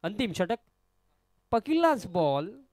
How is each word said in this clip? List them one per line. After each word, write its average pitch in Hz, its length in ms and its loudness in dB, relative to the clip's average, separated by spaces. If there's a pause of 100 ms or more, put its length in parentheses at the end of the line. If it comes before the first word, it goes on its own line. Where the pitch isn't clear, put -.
अंतिम 208 300 -4
षटक, 180 240 -2 (920)
पहिलाच 294 560 2
बॉल 170 540 0 (120)